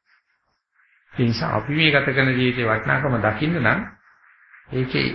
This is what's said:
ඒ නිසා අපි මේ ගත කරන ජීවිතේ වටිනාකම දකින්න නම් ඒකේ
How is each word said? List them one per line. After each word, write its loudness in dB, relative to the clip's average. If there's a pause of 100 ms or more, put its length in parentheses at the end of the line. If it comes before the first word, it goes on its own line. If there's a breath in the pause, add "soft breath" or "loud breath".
(1120)
ඒ 0
නිසා 0
අපි -2
මේ 2
ගත 2
කරන 2
ජීවිතේ 0
වටිනාකම 0
දකින්න 0
නම් 2 (920)
ඒකේ -2